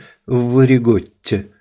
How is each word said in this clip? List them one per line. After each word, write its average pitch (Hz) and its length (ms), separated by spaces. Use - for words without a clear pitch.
в 123 280
Вариготте?» 117 1080